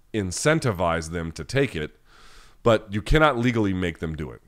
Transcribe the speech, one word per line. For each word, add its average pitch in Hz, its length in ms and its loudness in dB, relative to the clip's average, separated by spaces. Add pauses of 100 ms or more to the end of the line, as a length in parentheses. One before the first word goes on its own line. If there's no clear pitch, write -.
(140)
incentivize 92 960 -2
them 82 200 -6
to 80 120 -12
take 127 320 -2
it, 76 220 -8 (640)
but 107 300 4
you 104 100 -2
cannot 147 360 4
legally 113 360 2
make 90 260 -4
them 80 160 -6
do 73 160 -8
it. 60 160 -20